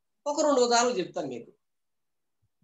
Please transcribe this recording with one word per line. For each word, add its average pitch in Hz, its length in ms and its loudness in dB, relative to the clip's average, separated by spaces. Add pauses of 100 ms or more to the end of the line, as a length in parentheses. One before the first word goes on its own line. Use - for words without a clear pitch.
(260)
ఒక 294 140 -2
రెండు 285 200 2
ఉదాహరణలు 240 380 2
చెప్తాను 160 280 -8
మీకు. 123 260 -14 (1120)